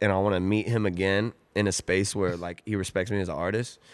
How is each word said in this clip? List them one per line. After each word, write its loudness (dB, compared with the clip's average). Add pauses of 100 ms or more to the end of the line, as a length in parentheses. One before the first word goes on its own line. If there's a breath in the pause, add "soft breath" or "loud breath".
and 4
I 4
wanna 2
meet 2
him 0
again 0 (200)
in 2
a 0
space 0
where, 0
like, -10
he -4
respects -2
me 0
as -2
an -4
artist." -2 (160 soft breath)